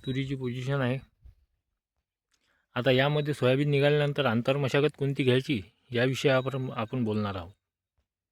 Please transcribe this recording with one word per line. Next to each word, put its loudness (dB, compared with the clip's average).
तुरीची -6
पोझिशन -4
आहे. -2
आता 2
यामध्ये 2
सोयाबीन 2
निघाल्यानंतर 2
आंतरमशागत 2
कोणती -2
घ्यायची, 2
याविषयी 0
आपण, -2
आपण -4
बोलणार -2
आहोत. -10